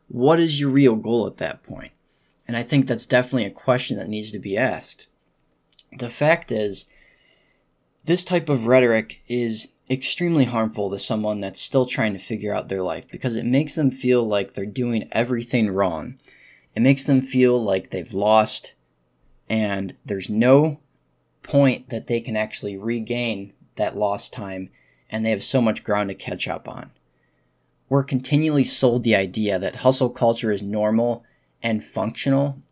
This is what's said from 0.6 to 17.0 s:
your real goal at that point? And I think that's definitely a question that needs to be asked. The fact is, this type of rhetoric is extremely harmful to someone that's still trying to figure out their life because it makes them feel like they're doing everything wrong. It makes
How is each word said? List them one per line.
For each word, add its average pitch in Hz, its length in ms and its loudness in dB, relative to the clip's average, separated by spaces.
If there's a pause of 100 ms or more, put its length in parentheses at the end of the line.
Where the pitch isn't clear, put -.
your 143 100 0
real 135 240 6
goal 110 320 0
at 98 120 -10
that - 260 -8
point? - 280 -16 (540)
And 117 100 -4
I 117 60 -2
think 135 240 2
that's 117 200 -2
definitely 123 400 2
a 98 40 -6
question - 460 -2
that 95 120 -8
needs 107 240 -6
to 107 60 -8
be 95 180 -4
asked. 110 520 -6 (880)
The 120 120 -8
fact 151 420 0
is, 104 320 -4 (1200)
this 180 200 0
type 170 240 -2
of 123 180 0
rhetoric 117 600 4
is 117 440 -4 (160)
extremely 151 560 0
harmful 110 460 -2
to 98 80 -6
someone 107 420 -2
that's 95 200 -6
still 127 260 2
trying 113 260 -2
to 98 60 -6
figure 101 360 -6
out 98 140 -4
their 95 140 -4
life 85 280 -6
because 120 240 -6
it 107 120 -4
makes 139 280 0
them 147 160 2
feel 123 320 2
like 104 300 -2
they're 101 140 -6
doing 117 440 -4
everything 117 600 0
wrong. 92 480 -2 (560)
It 110 80 0
makes 135 220 4